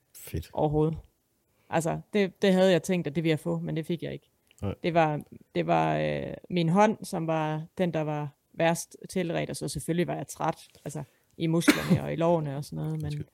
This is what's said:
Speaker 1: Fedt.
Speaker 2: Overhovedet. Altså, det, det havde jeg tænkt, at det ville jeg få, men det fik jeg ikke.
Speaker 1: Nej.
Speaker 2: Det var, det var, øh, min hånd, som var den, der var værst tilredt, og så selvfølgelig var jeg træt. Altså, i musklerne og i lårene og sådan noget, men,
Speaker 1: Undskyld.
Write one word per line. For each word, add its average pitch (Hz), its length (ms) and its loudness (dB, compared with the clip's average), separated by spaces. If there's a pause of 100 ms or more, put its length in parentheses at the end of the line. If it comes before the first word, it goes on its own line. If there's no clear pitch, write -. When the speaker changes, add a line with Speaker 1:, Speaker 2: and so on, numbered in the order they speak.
(160)
Speaker 1:
Fedt. - 360 -10
Speaker 2:
Overhovedet. 151 460 2 (720)
Altså, 156 300 0 (120)
det, 196 300 0
det 196 100 6
havde 185 200 6
jeg 165 100 4
tænkt, 180 240 0
at 139 80 -6
det 165 100 0
ville 165 60 4
jeg 156 100 2
få, 170 180 -2
men 156 180 -4
det 160 100 -4
fik 170 160 -4
jeg 139 100 -6
ikke. - 180 -14 (320)
Speaker 1:
Nej. 101 200 -2
Speaker 2:
Det 170 120 0
var, 151 260 4 (340)
det 170 120 0
var, 156 320 2
øh, 147 360 -4 (160)
min 170 180 2
hånd, 208 360 4
som 165 220 -6
var 156 360 -2 (160)
den, 175 160 0
der 160 60 -2
var 147 280 -4 (240)
værst 165 440 0 (140)
tilredt, 165 400 -2
og 139 60 -8
så 151 120 -6
selvfølgelig 165 380 -2
var 147 80 -4
jeg 156 140 -8
træt. - 400 -4 (160)
Altså, 151 180 -8 (380)
i 165 60 0
musklerne 165 580 2
og 147 80 -2
i 147 40 -4
lårene 160 400 0
og 147 80 -6
sådan 160 120 -12
noget, 156 160 -4
men, 156 120 -4
Speaker 1:
Undskyld. 147 300 -6